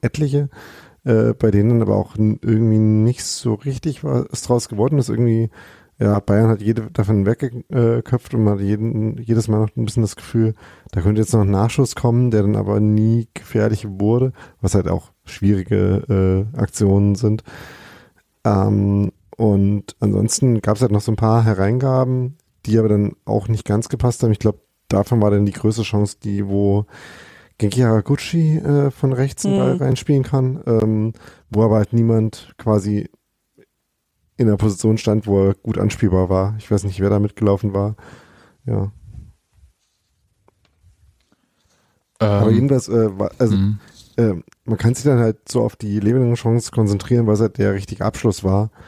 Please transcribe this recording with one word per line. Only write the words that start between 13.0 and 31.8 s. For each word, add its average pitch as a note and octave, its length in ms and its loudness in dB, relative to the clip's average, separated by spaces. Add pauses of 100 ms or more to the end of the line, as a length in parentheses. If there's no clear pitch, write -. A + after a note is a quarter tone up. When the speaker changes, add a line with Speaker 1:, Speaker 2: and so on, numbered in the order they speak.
Speaker 1:
gefährlich A2 540 -4
wurde, A2 440 0 (300)
was G2 140 0
halt F2 120 0
auch F2 240 -4 (140)
schwierige, F#2+ 1300 0
äh, - 40 -6
Aktionen G2+ 560 2
sind. A2 280 -2 (1000)
Ähm, G2+ 680 0 (240)
und G2+ 640 0
ansonsten G#2+ 640 0
gab's G#2+ 200 -2
halt A2+ 100 2
noch G#2 100 2
so A#2 100 -2
ein G#2+ 60 -2
paar A2+ 260 2
Hereingaben, B2+ 920 0 (280)
die G#2+ 120 2
aber A2 120 2
dann G#2 260 0 (100)
auch G#2+ 220 -2
nicht A2 180 -4
ganz G#2+ 240 -2
gepasst B2 340 -2
haben. A2+ 80 4
Ich G#2 80 0
glaub, - 200 -2 (280)
davon G#2 340 0
war G#2 100 2
dann G2+ 140 2
die G2+ 60 0
größte A2 320 -2
Chance G#2 400 -2
die, G2+ 240 -4
wo G2+ 380 2 (720)
Genki G#2+ 240 0
Haraguchi, C#3+ 760 0
äh, C#3+ 340 0
von C3+ 220 -2
rechts C3+ 320 -4
einen G3 120 0
Ball C3 180 2
Speaker 2:
Mhm. - 60 -4
Speaker 1:
reinspielen C3+ 420 0
kann, C3 440 -2
ähm, A2 460 0 (360)
wo G#2 140 2
aber A2 140 4
halt G#2 140 0